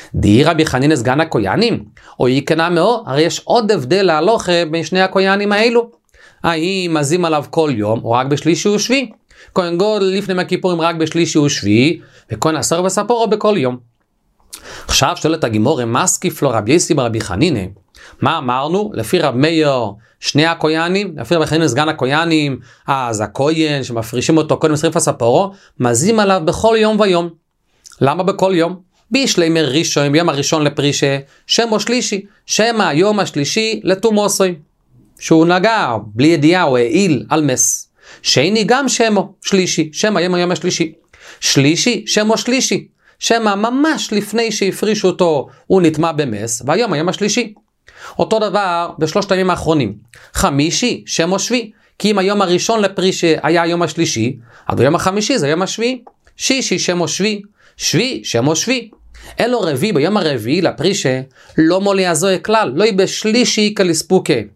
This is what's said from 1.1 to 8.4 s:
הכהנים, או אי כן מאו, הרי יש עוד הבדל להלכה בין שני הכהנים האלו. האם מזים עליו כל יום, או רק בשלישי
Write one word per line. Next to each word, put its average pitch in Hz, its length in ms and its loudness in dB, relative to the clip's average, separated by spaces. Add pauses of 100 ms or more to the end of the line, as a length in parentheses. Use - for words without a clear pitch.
הכהנים, 147 640 0 (360)
או 131 60 4
אי 131 200 2
כן 165 280 0
מאו, 190 320 2
הרי 139 160 0
יש 165 220 -2
עוד 214 280 2
הבדל 175 300 0
להלכה 175 680 2
בין 160 140 -2
שני 185 160 -2
הכהנים 196 520 0
האלו. 233 380 2 (520)
האם 170 580 -2
מזים 170 240 0
עליו 156 260 0
כל 156 240 0
יום, 107 300 -2
או 117 60 -4
רק 127 160 2
בשלישי 156 420 0